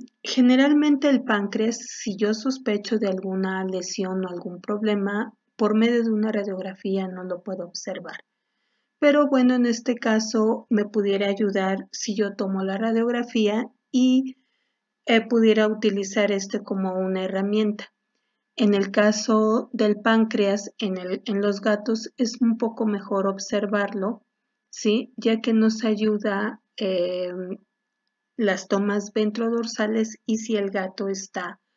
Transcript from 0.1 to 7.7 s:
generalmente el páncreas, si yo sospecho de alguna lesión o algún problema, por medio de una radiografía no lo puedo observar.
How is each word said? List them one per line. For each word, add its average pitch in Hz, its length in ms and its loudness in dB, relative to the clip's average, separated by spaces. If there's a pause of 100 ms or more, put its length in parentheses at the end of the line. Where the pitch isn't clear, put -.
generalmente 285 880 4
el 247 140 4
páncreas, 214 540 0
si - 400 -10
yo 214 160 0
sospecho 220 640 -2
de 208 80 0
alguna 190 560 -2
lesión 185 600 -4
o 180 40 -8
algún 175 300 -10
problema, 208 720 -2 (220)
por 233 200 2
medio 233 280 4
de 226 80 0
una 214 200 0
radiografía 190 760 -4
no 185 160 -10
lo 180 180 -8
puedo 185 240 -8
observar. 170 520 -12 (840)